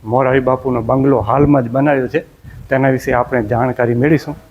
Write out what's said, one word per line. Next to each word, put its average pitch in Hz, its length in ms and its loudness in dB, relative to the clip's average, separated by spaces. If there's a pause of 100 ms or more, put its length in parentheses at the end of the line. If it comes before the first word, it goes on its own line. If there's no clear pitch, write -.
(120)
મોરારી 131 360 2
બાપુનો 127 400 -2
બંગલો 135 280 2 (120)
હાલમાં 139 360 2
જ 117 80 -6
બનાવ્યો 135 360 0
છે, 160 120 -4 (480)
તેના 131 260 2
વિશે 127 200 -4
આપણે 123 260 0 (100)
જાણકારી 120 520 0
મેળવીશું. 160 340 0 (140)